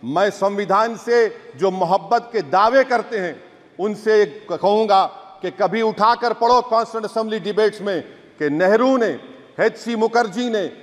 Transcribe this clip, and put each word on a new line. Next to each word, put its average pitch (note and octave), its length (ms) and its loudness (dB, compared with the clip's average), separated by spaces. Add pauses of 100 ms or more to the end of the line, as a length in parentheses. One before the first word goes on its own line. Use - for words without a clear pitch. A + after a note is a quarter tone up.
मैं E3+ 240 0
संविधान G3+ 680 -2
से A#3 300 0 (280)
जो F#3 160 0
मोहब्बत F#3+ 640 -2
के G#3+ 80 -2
दावे G#3 420 2
करते A#3 340 -4
हैं E3+ 260 -8 (360)
उनसे G#3 460 2 (240)
कहूँगा G3 540 2 (380)
कि F3+ 100 -6
कभी G3 300 0
उठाकर A3+ 520 2
पढ़ो A#3 280 2
कॉन्स्टिट्यूएंट A3+ 500 -4
असेंबली A3 280 -4
डिबेट्स G#3 420 -2
में F#3+ 200 -4 (380)
कि D3+ 100 0
नेहरू G#3+ 480 2
ने, F#3+ 220 -2 (400)
एचसी A3+ 360 -2
मुखर्जी A3+ 540 0
ने G#3+ 160 -2 (180)